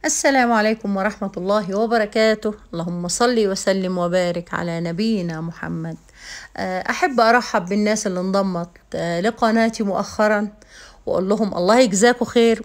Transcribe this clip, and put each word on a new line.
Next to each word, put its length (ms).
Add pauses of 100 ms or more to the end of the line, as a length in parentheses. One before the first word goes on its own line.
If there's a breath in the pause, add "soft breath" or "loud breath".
السلام 480
عليكم 440
ورحمة 400
الله 420
وبركاته. 760 (180)
اللهم 360
صل 400
وسلم 500
وبارك 560
على 260
نبينا 600
محمد. 560 (600 loud breath)
آه، 340
أحب 300
أرحب 460
بالناس 400
اللي 140
انضمت، 480 (260)
آه، 260
لقناتي 640
مؤخرًا، 680 (580 loud breath)
وأقول 220
لهم 260
الله 240
يجزاكم 460
خير، 400